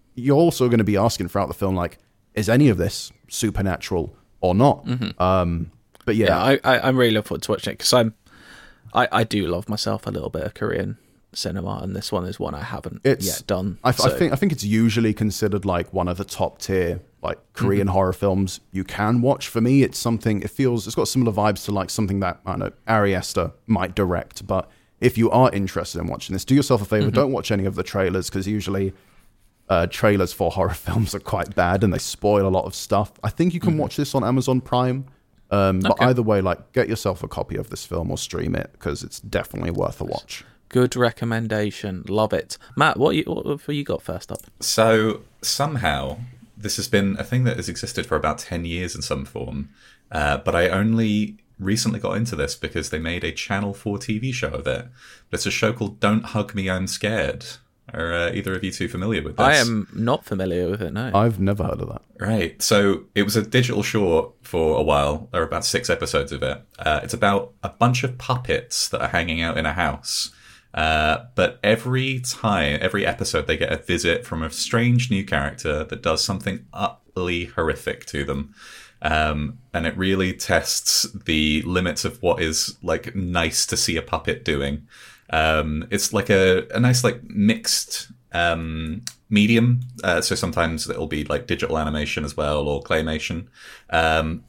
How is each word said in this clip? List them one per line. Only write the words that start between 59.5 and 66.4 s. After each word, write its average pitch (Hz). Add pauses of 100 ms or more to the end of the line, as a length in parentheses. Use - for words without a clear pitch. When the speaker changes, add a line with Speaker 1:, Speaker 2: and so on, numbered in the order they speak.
Speaker 2:
am 117
not 120
familiar 90
with 101
it, 85
no. 113
Speaker 1:
I've 104
never 101
heard -
of -
that. - (180)
Speaker 3:
Right. 98
So 101 (100)
it 101
was 101
a 104
digital 123
short 87 (100)
for 80
a 78
while. 73
There 90
are 80
about 80
six -
episodes 76
of 67